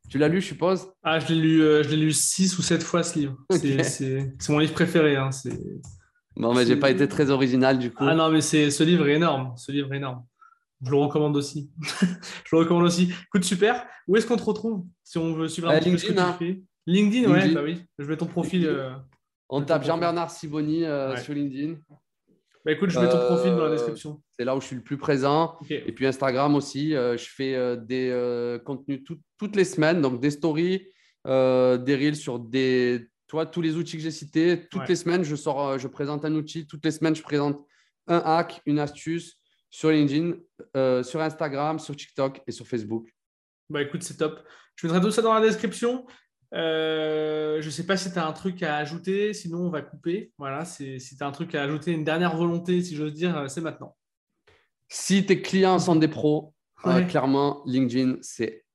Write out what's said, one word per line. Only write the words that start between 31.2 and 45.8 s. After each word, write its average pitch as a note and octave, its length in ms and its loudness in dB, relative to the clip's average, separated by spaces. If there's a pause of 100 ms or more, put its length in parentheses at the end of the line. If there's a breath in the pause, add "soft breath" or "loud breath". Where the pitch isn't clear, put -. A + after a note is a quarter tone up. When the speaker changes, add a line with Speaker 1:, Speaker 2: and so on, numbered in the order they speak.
Speaker 1:
euh, B2+ 500 4
des C3 200 0
reels D3 180 0
sur B2+ 240 -8
des, B2 720 0 (180)
tu - 80 -10
vois, D#3+ 100 -2
tous E3 160 -6
les D#3+ 140 0
outils E3 220 -6
que D#3 60 -10
j'ai D#3+ 80 -6
cités. D#3+ 600 0
Toutes F#3+ 120 -6
Speaker 2:
Ouais. B2+ 60 -8
Speaker 1:
les F3+ 60 4
semaines, F3 300 0
je D3 100 -4
sors, C#3+ 360 -2
euh, C3+ 60 -2
je C3 120 -8
présente D3 340 -6
un D#3 120 -2
outil. D#3 320 -6
Toutes D#3 180 -8
les D#3+ 60 2
semaines, D#3 260 0
je - 40 -12
présente C#3+ 380 -2 (480 soft breath)
un E3+ 160 2
hack, E3 420 0
une D3 140 0
astuce E3 560 -6 (360)
sur D#3 200 0
LinkedIn, D3+ 420 2 (420)
euh, B2+ 280 2
sur D#3 180 -6
Instagram, D#3 560 -4
sur D3+ 180 -12
TikTok C3+ 520 -6
et A#2+ 40 -10
sur A2+ 160 -14
Facebook. A2+ 400 -6 (600)
Speaker 2:
Bah D3 140 -2
écoute, F3 180 -8
c'est - 160 -14
top. D3+ 220 -4 (360 soft breath)
Je E3+ 120 -6
mettrai F3 120 4
tout G#3 120 2
ça A3+ 100 0
dans A3 140 4
la A3 60 4
description. A#3 640 0 (600 loud breath)